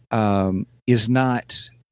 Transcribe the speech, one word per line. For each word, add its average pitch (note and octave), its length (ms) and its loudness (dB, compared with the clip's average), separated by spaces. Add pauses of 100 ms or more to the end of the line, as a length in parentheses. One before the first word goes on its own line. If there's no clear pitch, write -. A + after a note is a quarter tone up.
(100)
um, G2 560 0 (200)
is A2+ 220 2
not, B2+ 600 -2 (220)